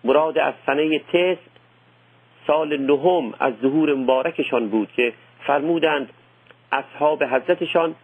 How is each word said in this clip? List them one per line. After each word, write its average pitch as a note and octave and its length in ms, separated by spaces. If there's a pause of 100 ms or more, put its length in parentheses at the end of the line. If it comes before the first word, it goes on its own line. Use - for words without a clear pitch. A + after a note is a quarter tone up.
مراد D3+ 340
از C#3 160 (120)
سنه D3 340
تسع F3+ 420 (1040)
سال D3+ 300
نهم C#3 640
از C3 220
ظهور D3 320
مبارکشان C3 760
بود G#2+ 260
که A#2+ 180 (340)
فرمودند D3 640 (640)
اصحاب D3 520
حضرتشان D#3+ 800